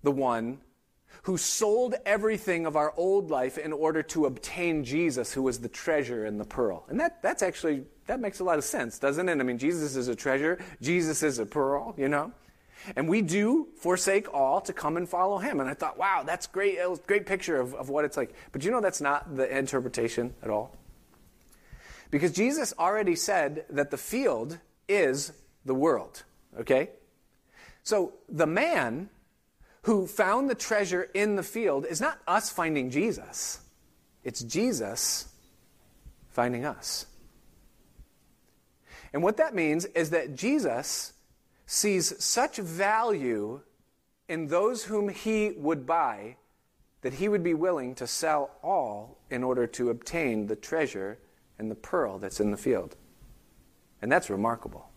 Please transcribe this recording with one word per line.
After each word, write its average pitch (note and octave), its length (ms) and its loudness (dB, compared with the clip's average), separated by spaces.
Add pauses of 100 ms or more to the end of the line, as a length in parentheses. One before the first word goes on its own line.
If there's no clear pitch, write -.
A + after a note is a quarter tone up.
the C#3+ 80 4
one B2+ 500 0 (640)
who F#3 120 0
sold A3 580 2 (100)
everything G3+ 640 0
of D3+ 80 -2
our D3+ 220 2
old F#3 340 2
life C3 260 0
in D#3 160 -6
order D#3 300 2
to D#3 240 2
obtain D#3 560 -2
Jesus, B2+ 500 0
who C3+ 100 -2
was B2 180 0
the A#2 80 -6
treasure B2 560 -2
and G#2+ 160 -4
the G#2 40 -4
pearl. G#2 440 -2
And F3 100 -2
that, E4+ 240 -2
that's A3 200 0
actually, D#3 420 0 (220)
that B3 120 -2
makes A3+ 220 -4
a F#3 40 -2
lot E3+ 140 4
of C#3+ 60 -2
sense, A#2 340 -4
doesn't D3+ 300 2
it? E3 100 2
I C3+ 60 2
mean, B2 140 0
Jesus D3+ 360 0
is B2+ 140 0
a A#2+ 80 0
treasure, C#3+ 420 0 (220)
Jesus D#3 420 0
is C#3 160 0
a A2 80 -2
pearl, C3+ 500 0
you C#3 120 0
know? D3 240 0 (640)
And D3+ 120 0
we G#3 140 4
do G#3 540 2
forsake F#3+ 580 2
all C#3 280 4
to F#3+ 100 -8
come D#3 240 -2
and F3 120 -2
follow F#3 300 2
him. G#3 220 -2
And C3 100 0
I C#3+ 40 -4
thought, - 220 -4
"Wow, F#3 300 2
that's F3 220 -4
great, F#3+ 300 0
a F3+ 280 0
great G3+ 200 2
picture F3+ 340 0
of, B2+ 140 -2
of C3 160 -8
what D3 140 2
it's C#3+ 120 -2
like." C3 180 -2 (160)
But C#3 140 -6
you G3+ 80 2
know B3 80 2
that's F#3+ 200 0
not D3 360 0
the C3 200 2
interpretation B2 840 -2
at A2 80 -6
all? G#2+ 240 -4 (1400)
Because D3+ 220 2
Jesus B3+ 440 0
already F#3 380 2
said D#3 560 0
that C#3+ 220 0
the C#3+ 40 -4
field E3 600 -2 (300)
is D#3 440 2 (320)
the C3 120 0
world, C3 480 0 (340)
okay? C3 320 2 (960)
So G3 300 0 (140)
the D#3 200 2
man F3 640 0 (720)
who G3+ 260 2
found A3+ 420 2
the A#3+ 60 2
treasure F#3 580 0
in G#3 220 2
the F#3+ 80 0
field E3 420 0
is E3 140 -4
not G#3+ 260 -2
us G#3 240 2
finding D3+ 400 0
Jesus. - 720 -4 (640)
It's B2 160 -8
Jesus B2 880 -2 (1000)
finding B2 340 0
us. - 420 -6 (2000)
And D3 100 -2
what G#3 140 4
that D#4 180 2
means E3 300 2
is E3 260 0
that D3+ 240 0
Jesus E3+ 800 -2 (540)
sees - 560 0
such - 360 0
value E3 1040 0 (680)
in E3 200 -4
those G#3+ 360 2
whom G#3 240 0
he G#3+ 480 0
would D3 300 -2
buy B2 500 -2 (640)
that B2+ 140 -4
he F#3+ 140 0
would G#3 140 2
be E3+ 120 2
willing D3+ 400 0
to B2+ 120 -8
sell D3+ 440 0 (120)
all B2+ 560 -2 (120)
in B2+ 120 -2
order B2+ 240 2
to B2 240 0
obtain A#2+ 560 -2
the G#2+ 100 -2
treasure A2+ 600 -4 (400)
and A2 120 -6
the A2 40 -4
pearl G#2+ 440 -2
that's G2 220 -6
in G#2 100 2
the G#2 60 -2
field. F2+ 380 0 (1080)
And A2+ 100 2
that's E3+ 180 4
remarkable. G2+ 680 -2